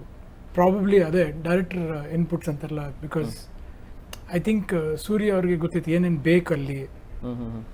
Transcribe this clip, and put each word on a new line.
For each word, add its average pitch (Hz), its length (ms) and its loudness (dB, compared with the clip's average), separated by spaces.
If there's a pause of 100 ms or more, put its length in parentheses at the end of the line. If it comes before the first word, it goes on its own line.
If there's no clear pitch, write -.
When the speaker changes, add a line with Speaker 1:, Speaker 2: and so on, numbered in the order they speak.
(560)
Speaker 1:
probably 190 440 6
ಅದೇ 170 240 4 (200)
ಡೈರೆಕ್ಟರ್ 165 680 -2
ಇನ್‌ಪುಟ್ಸ್ 165 360 0
ಅಂತಾರಲ್ಲ, 151 300 -4 (240)
because 156 200 -2
Speaker 2:
ಹ್ಮ್. - 1120 -10
Speaker 1:
I 165 40 0
think, 208 340 0
ಆ, 156 200 0
ಸೂರ್ಯ 208 360 0
ಅವ್ರಿಗೆ 180 240 4
ಗೊತ್ತಿತ್ತು 160 360 0
ಏನೇನ್ 175 260 4
ಬೇಕಲ್ಲಿ. 143 640 2
Speaker 2:
ಹ್ಮ್, - 520 -8
ಹ್ಮ್, 117 160 -6
ಹ್ಮ್. 113 120 -8 (100)